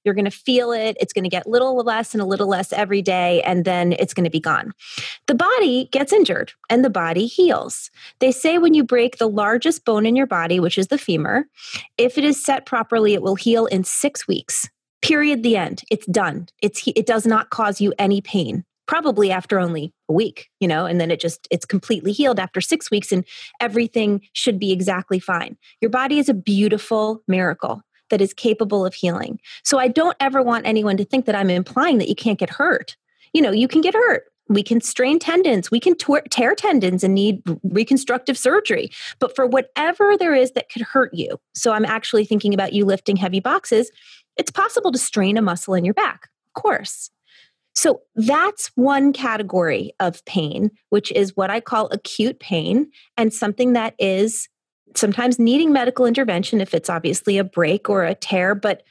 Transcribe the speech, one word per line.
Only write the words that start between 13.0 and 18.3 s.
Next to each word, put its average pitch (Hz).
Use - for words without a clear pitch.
it 190
will 190
heal 226
in 185
six -
weeks. -
Period. 294
The 233
end. 180
It's 214
done. 180
It's 208
he-, -
it 226
does 226
not 220
cause 208
you 202
any 196
pain, 175